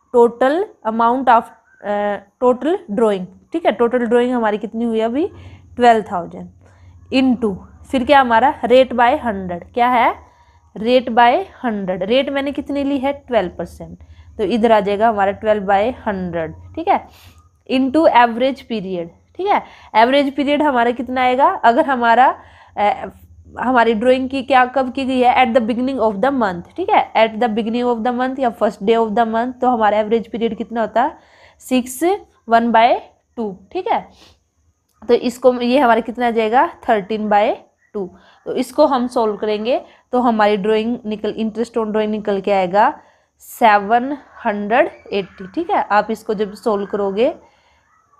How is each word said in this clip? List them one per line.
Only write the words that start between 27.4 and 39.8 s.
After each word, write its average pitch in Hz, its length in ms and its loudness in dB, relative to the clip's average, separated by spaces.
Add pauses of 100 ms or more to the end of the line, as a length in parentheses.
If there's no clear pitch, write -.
beginning 226 360 -4
of 233 180 -2
the 247 140 -2
month 262 220 -4
या 247 180 0
first 202 260 -2
day 226 140 2
of 226 120 0
the 226 180 0
month, 240 340 -4
तो 254 80 2
हमारा 214 280 2
एवरेज 214 300 0
पीरियड 226 300 -4
कितना 233 240 -6
होता 214 220 0
है, 294 140 -4 (420)
सिक्स 254 440 -4 (460)
वन 233 220 2
बाय 233 240 4 (420)
टू, 220 140 -6 (200)
ठीक 370 160 -8
है। 240 140 -2 (1000)
तो 240 120 0
इसको, 247 400 2
ये 247 260 0
हमारा 233 220 4
कितना 240 260 -4
आ 233 40 0
जाएगा, 226 360 2 (220)
थर्टीन 214 400 -2
बाय 208 220 2 (440)
टू। 190 140 -6 (360)
तो - 100 -8
इसको 294 300 0
हम 254 220 0
सॉल्व 220 300 -2
करेंगे 220 440 -2 (300)